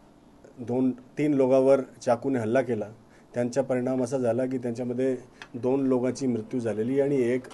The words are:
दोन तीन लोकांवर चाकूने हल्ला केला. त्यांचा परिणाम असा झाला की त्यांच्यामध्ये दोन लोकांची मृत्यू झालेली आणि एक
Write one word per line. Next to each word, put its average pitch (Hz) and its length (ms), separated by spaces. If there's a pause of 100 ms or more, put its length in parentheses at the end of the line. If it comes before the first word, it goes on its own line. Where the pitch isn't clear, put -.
(580)
दोन 123 320
तीन 147 440
लोकांवर 135 460
चाकूने 127 580
हल्ला 117 240
केला. 107 260 (460)
त्यांचा 123 280
परिणाम 127 420
असा 131 140
झाला 123 280
की 131 120
त्यांच्यामध्ये 123 580 (380)
दोन 131 320
लोकांची 127 400
मृत्यू 117 340
झालेली 113 400
आणि 139 160
एक 127 260 (120)